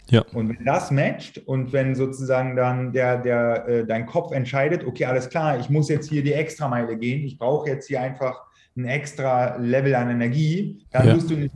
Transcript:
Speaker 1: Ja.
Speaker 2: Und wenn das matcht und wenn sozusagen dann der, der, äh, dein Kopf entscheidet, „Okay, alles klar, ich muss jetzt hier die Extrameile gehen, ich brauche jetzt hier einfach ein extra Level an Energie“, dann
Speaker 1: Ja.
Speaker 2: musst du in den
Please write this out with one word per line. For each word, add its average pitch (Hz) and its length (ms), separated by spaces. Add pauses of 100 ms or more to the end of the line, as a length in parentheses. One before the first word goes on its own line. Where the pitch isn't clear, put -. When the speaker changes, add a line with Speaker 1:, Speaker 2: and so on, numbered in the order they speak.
Speaker 1:
Ja. 113 140 (100)
Speaker 2:
Und 110 160
wenn 117 160
das 156 240
matcht 170 560
und 131 280
wenn 135 200
sozusagen 131 640
dann 127 380
der, 123 240
der, 120 500
äh, 120 180
dein 113 200
Kopf 170 260
entscheidet, 139 560
„Okay, 127 180
alles 127 240
klar, 156 300
ich 120 100
muss 147 200
jetzt 147 200
hier 147 140
die 139 100
Extrameile 127 640
gehen, 127 280
ich 127 120
brauche 143 320
jetzt 131 180
hier 131 140
einfach 131 460 (300)
ein 123 80
extra 131 720
Level 131 380
an 120 160
Energie“, 156 800
dann 120 160
Speaker 1:
Ja. 156 80
Speaker 2:
musst 165 160
du - 20
in 147 80
den 143 140